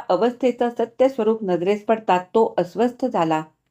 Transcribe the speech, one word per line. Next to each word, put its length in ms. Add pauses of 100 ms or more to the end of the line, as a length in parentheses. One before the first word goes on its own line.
अवस्थेचं 600
सत्य 400
स्वरूप 340
नजरेस 420
पडता 320
तो 400
अस्वस्थ 480
झाला, 380 (280)